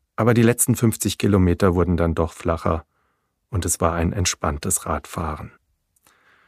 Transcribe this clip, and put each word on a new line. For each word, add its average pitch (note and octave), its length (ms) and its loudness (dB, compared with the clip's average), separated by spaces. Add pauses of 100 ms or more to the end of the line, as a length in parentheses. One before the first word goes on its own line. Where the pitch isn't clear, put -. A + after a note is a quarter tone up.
(160)
aber A2+ 180 2
die A#2 80 4
letzten A#2 340 2
fünfzig G#2+ 420 0
Kilometer F#2 580 2
wurden F2 220 2
dann E2+ 180 0
doch E2 180 -2
flacher E2 520 -4 (640)
und F2+ 160 -4
es - 140 -4
war E2 140 0
ein E2+ 180 -2
entspanntes F2+ 760 -4
Radfahren. D#2 640 -8 (960)